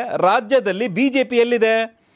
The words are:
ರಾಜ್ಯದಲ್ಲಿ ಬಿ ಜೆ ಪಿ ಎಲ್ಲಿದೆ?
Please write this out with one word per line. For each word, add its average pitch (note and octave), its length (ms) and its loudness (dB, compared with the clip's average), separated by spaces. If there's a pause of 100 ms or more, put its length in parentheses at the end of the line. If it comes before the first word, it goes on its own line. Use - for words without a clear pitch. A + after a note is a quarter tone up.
(160)
ರಾಜ್ಯದಲ್ಲಿ G#3 720 0
ಬಿ A3 200 0
ಜೆ C4 160 0
ಪಿ B3 120 -4
ಎಲ್ಲಿದೆ? A3+ 640 0 (160)